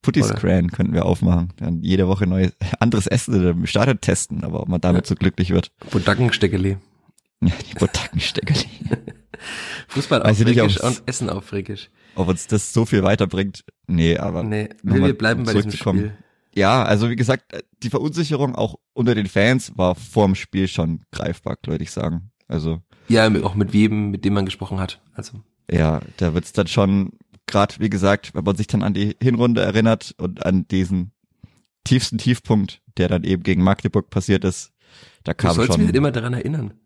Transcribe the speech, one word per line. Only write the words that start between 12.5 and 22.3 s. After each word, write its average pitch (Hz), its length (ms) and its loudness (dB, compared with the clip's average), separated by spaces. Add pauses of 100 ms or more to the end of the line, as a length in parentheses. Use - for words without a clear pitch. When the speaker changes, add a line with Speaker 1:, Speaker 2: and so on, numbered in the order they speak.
Speaker 1:
so 113 120 2
viel 101 180 2
weiterbrincht? 98 600 0 (240)
Nee, 82 300 2
aber 82 260 -4
Speaker 2:
Nee, 107 260 -4 (120)
Speaker 1:
nochmal - 280 4
Speaker 2:
wir 107 80 -2
bleiben 117 260 0
bei 113 100 -2
diesem 104 180 2
Speaker 1:
zurückzukommen. 98 280 -2
Speaker 2:
Spiel. 104 180 -6 (380)
Speaker 1:
Ja, 101 280 2
also 107 280 2
wie 120 40 -2
gesagt, 123 280 0 (400)
die 120 80 -4
Verunsicherung 147 640 -2
auch 110 200 -4 (180)
unter 120 200 2
den 104 140 0
Fans 113 480 0
war 90 180 2
vorm 98 400 2
Spiel 95 340 -2
schon 82 340 -4 (100)
greifbar, - 540 -6
würde 78 180 -4
ich - 80 -12
sagen. 85 400 -6 (160)